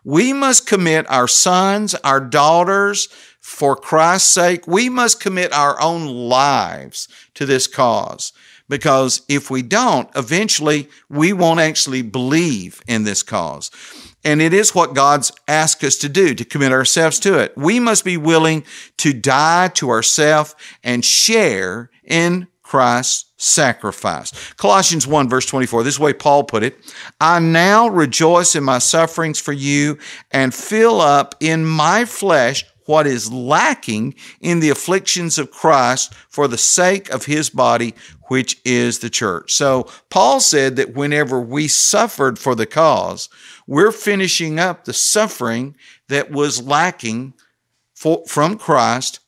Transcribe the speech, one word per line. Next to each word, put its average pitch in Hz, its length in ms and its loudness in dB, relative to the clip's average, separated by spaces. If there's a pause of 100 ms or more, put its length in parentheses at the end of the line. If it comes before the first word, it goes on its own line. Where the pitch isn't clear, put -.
We 185 300 0
must 277 340 0
commit 165 420 0
our 123 200 0
sons, 196 720 0
our 135 180 2
daughters, 175 880 2 (320)
for 139 360 -2
Christ's 170 540 2
sake. 175 360 0
We 202 220 0
must 247 320 0
commit 185 320 -4
our 143 280 2
own 165 260 -2 (220)
lives 113 800 0 (280)
to 143 120 -4
this 131 220 0
cause, - 640 -2 (360)
because 135 600 0
if 143 220 -2
we 131 120 -2
don't, 180 540 0
eventually 151 720 -2 (200)
we 156 240 0
won't 170 280 2
actually 143 420 -2
believe 123 840 -2
in 110 160 -2
this 104 180 -4
cause. 80 480 -8 (540)
And 151 180 2
it 165 100 2
is 175 220 2
what 165 200 2
God's 139 360 2 (160)
asked 156 380 0
us 135 140 0
to 147 100 -6
do, 156 260 2
to 113 100 -8
commit 139 280 0
ourselves 147 480 2
to 190 180 2
it. 110 180 0
We 170 220 0
must 233 260 0
be 185 120 -2
willing 160 480 2 (320)
to 147 160 0
die 151 640 2
to 135 160 -2
ourself 151 680 0 (260)
and 120 220 -2
share 117 840 0 (120)
in 175 460 0 (160)
Christ's 127 600 0 (100)
sacrifice. 107 960 -2 (240)
Colossians 180 500 2
one, 143 220 2
verse 127 180 0
twenty-four, 120 380 -2
this 139 100 -2
is 135 40 -6
the 147 60 0
way 147 80 2
Paul 143 300 2
put 110 220 -4
it. 131 160 -6 (400)
"I 165 180 4
now 175 480 4
rejoice 175 720 2
in 143 80 -2
my 127 160 0
sufferings 160 580 0
for - 140 -6
you 143 460 -2 (340)
and 131 200 0
fill 220 480 2
up 143 380 2
in 160 260 -2
my 160 400 0
flesh 143 640 0 (200)
what 151 200 2
is 117 260 -4
lacking 131 840 -2 (260)
in 170 200 -2
the 156 100 2
afflictions 175 680 -2
of 139 120 -6
Christ 131 600 2 (160)
for 147 180 0
the 117 120 -6
sake 185 520 0
of 127 140 -6
his 151 260 -4
body, 120 440 0 (340)
which 131 360 -2
is 120 360 0
the 120 100 -10
church." 98 440 -4
So 135 340 0 (200)
Paul 269 320 2
said 135 360 2
that 123 180 -2
whenever 143 460 -2
we 131 260 -4
suffered 139 720 0
for - 160 -2
the 110 120 -2
cause, 101 600 0 (380)
we're 170 260 2
finishing 175 680 -4
up 175 240 -4
the 120 80 -8
suffering 127 840 -2 (340)
that 139 220 -4
was 139 320 -2
lacking 135 720 -4 (580)
for, 160 340 -2
from 160 300 -2
Christ 127 720 0